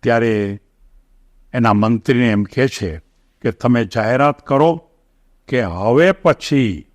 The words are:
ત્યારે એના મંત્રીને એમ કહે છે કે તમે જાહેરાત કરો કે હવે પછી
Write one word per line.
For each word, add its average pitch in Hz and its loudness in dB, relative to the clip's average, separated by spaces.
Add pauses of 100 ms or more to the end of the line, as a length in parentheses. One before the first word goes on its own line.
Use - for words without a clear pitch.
ત્યારે 110 0 (920)
એના 117 2
મંત્રીને 117 0
એમ 104 0
કહે 127 -2
છે 82 -8 (400)
કે 120 -2
તમે 120 0
જાહેરાત 120 -2
કરો 160 0 (580)
કે 127 -2
હવે 110 2
પછી 135 -2